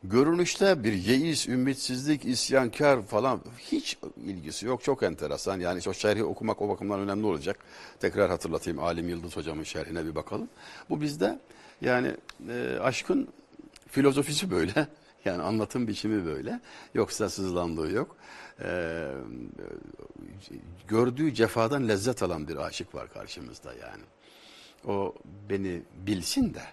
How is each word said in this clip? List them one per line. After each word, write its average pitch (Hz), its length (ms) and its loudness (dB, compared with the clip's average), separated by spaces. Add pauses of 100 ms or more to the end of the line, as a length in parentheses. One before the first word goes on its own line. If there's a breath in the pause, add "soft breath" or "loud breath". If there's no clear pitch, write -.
Görünüşte 165 800 6
bir 110 100 4
yeis, 131 540 2
ümitsizlik, 131 760 0
isyankar 131 760 4
falan 110 400 2 (180)
hiç - 380 -4 (280)
ilgisi 90 400 -6
yok. 123 180 -2
Çok 131 200 2
enteresan. 85 560 0
Yani 87 300 0
o 95 40 -2
şerhi 107 300 4
okumak 104 380 -2
o 104 80 0
bakımdan 101 300 -2
önemli 101 260 -2
olacak. 85 320 0 (420 loud breath)
Tekrar 98 300 4
hatırlatayım, 82 500 -2
Alim 85 300 -2
Yıldız 87 280 -6
hocamın 78 260 -6
şerhine 80 420 -6
bir 80 100 -6
bakalım. 101 340 -6 (400 loud breath)
Bu 147 120 -2
bizde 156 380 0 (420 loud breath)
yani, 127 300 2 (380)
e, 123 320 -4
aşkın 131 460 0 (600)
filozofisi 139 640 4
böyle. 95 400 2
<laughs> - 60 -20 (280 loud breath)
Yani 90 180 0
anlatım 110 440 0
biçimi 107 380 0
böyle. 82 340 -4 (340 loud breath)
Yoksa 107 360 2
sızlandığı 85 600 -2
yok. 117 260 -2 (460 loud breath)
E, 85 380 -4 (1900)
gördüğü 123 460 4
cefadan 113 540 4
lezzet 107 360 2
alan 80 240 -2
bir 80 100 -6
aşık 82 380 -6
var 64 180 -10
karşımızda 57 600 -14
yani. 58 300 -16 (840 loud breath)
O 98 260 -2 (360)
beni 95 320 -2 (260)
bilsin 147 460 2
de - 80 -10 (120)